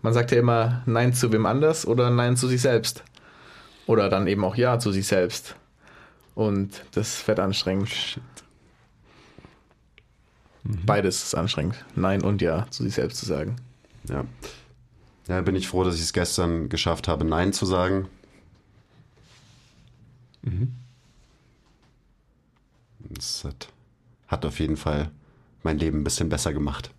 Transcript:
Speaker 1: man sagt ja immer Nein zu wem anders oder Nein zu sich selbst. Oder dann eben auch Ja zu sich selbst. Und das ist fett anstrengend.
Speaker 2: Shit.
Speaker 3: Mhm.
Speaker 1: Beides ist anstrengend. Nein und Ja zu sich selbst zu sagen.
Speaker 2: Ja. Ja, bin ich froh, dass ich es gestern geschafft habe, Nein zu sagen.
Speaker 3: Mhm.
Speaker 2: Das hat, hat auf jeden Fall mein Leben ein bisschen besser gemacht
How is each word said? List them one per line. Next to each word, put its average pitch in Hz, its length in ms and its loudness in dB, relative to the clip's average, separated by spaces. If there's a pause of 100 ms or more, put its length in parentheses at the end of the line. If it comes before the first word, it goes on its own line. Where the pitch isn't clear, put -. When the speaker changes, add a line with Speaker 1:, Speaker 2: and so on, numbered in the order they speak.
Speaker 1:
man 117 120 2
sagt 120 180 2
ja 123 80 6
immer 120 460 2
Nein 120 280 4
zu 123 180 2
wem 110 140 4
anders 147 420 2
oder 123 240 4
Nein 120 260 2
zu 127 100 0
sich 127 140 0
selbst. 120 420 2 (840)
Oder 104 220 4
dann 95 180 2
eben 101 160 2
auch 95 120 0
Ja 123 240 2
zu 104 120 0
sich 95 160 0
selbst. - 480 0 (800)
Und 101 560 -2
das 107 240 -2
ist - 80 -10
fett 104 160 2
anstrengend. 95 500 0
Speaker 2:
Shit. - 340 -8 (2500)
Speaker 3:
Mhm. 98 220 -6
Speaker 1:
Beides 101 380 2
ist - 120 -6
anstrengend. 85 480 -2 (120)
Nein 95 260 2
und 101 200 0
Ja 85 280 0
zu - 140 -6
sich 98 100 -2
selbst - 240 -2
zu - 80 -10
sagen. 78 300 -4 (540)
Speaker 2:
Ja. - 140 -4 (1040)
Ja, 92 140 -2
bin 95 140 0
ich 92 120 -2
froh, 92 160 2
dass 90 120 2
ich 80 60 -4
es 80 120 -4
gestern 85 560 0
geschafft 85 400 -2
habe, 78 160 0
Nein 85 260 2
zu - 140 -2
sagen. 92 420 0 (2250)
Speaker 3:
Mhm. 107 320 -4 (2250)
Speaker 2:
Das - 360 -8
hat, - 220 -10 (600)
hat - 180 -4
auf - 140 -6
jeden 78 180 0
Fall 76 340 -2 (520)
mein 80 160 0
Leben 76 200 0
ein 73 40 -2
bisschen 80 260 -2
besser 78 240 -2
gemacht 73 440 -4